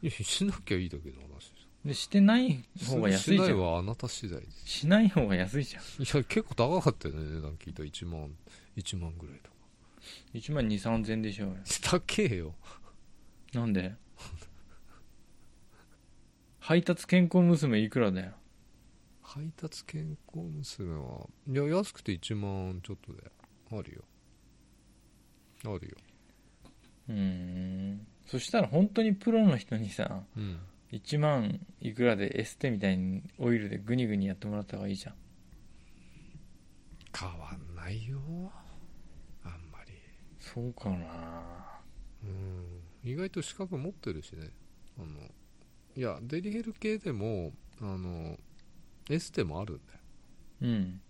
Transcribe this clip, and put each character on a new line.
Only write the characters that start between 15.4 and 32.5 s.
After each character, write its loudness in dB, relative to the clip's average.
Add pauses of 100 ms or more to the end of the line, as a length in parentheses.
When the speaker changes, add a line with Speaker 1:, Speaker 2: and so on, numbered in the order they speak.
Speaker 2:
配 4
達 0
健 8
康 4
娘 8
い 4
く 2
ら 6
だ 0
よ。 -10 (880)
Speaker 1:
配 -8
達 -10
健 -6 (120)
康 -10
娘 -6
は、 -8 (200)
い 0
や、 4 (140)
安 0
く -20
て -2
一 -2
万 -2
ち -10
ょ -6
っ -12
と -18
で。 -18 (400)
あ -6
る -12
よ。 -16 (1600)
あ -6 (100)
る -12
よ。 -16 (1120)
Speaker 2:
う -4
ー -2
ん。 -2 (200)
そ -4
し -8
た 4
ら 4
本 6
当 2
に 6
プ 2
ロ 8
の 8
人 -2
に -2
さ、 -4 (100)
Speaker 1:
う -6
ん。 -4 (320)
Speaker 2:
一 -4
万 2 (160)
い -4
く 4
ら 8
で 0
エ 0
ス -14